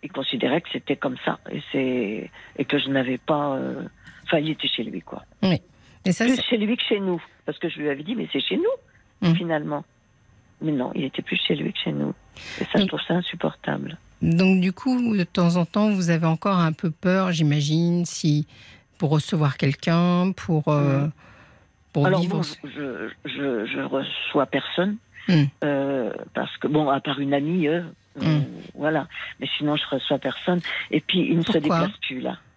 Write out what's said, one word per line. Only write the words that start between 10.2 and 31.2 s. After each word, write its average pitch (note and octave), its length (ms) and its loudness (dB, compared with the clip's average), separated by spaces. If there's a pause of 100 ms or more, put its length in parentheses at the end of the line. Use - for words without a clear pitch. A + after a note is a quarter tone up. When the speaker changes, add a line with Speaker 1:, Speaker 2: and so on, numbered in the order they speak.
Speaker 1:
Mais D#3 100 0
non, B2+ 220 -2
il C#3+ 100 -2
était - 180 -6
plus - 140 -4
chez - 200 0
lui - 160 -4
que - 80 -8
chez E3 120 -4
nous. D3 220 -2 (460)
Et - 40 -2
ça, - 140 0
Speaker 2:
Donc G#3 40 4
Speaker 1:
je G3 40 2
trouve D#3 200 -4
ça E3+ 80 0
insupportable. D#3 840 -4 (240)
Speaker 2:
Donc, F#3 380 6
du F#3 120 2
coup, B3 440 0
de F3+ 80 2
temps E3+ 320 2
en F3 100 4
temps, G#3+ 240 2
vous F#3 200 2
avez E3 160 4
encore F3+ 320 2
un E3 140 4
peu D#3+ 200 -2
peur, F#3 400 2
j'imagine, D#3+ 760 2
si, D3+ 400 2 (520)
pour D3 120 2
recevoir D3+ 480 2
quelqu'un, F3 720 2
pour, D#3 360 -2
euh, C#3+ 380 4
Speaker 1:
Hmm. D#3 40 -2 (840)
Speaker 2:
pour D#3+ 140 4
Speaker 1:
Alors, F#3 140 4
Speaker 2:
vivre F3 160 0
Speaker 1:
bon, D#3+ 80 2
Speaker 2:
ce - 100 -6 (100)
Speaker 1:
je, B2 440 -8 (200)
je, B2+ 380 -2
je C3+ 140 -4
reçois C3+ 680 -2
personne, F3+ 500 -2 (320)
Speaker 2:
Hmm. D#3 160 6 (200)
Speaker 1:
euh, C#3 480 0 (220)
parce C3 240 -4
que, - 100 -2
bon, D3+ 200 2
à C3+ 120 2
part C#3 200 -4
une C#3 140 0
amie, D#3 340 2
euh, E3 120 2 (360)
Speaker 2:
Hmm. - 100 -4
Speaker 1:
euh, D3+ 140 4 (360)
voilà. D3+ 320 0 (320)
Mais C3 80 -6 (100)
sinon, D3 180 0
je D3 140 -4
reçois C3+ 280 0
personne. F3 420 -2 (320)
Et D3+ 80 2
puis, - 300 0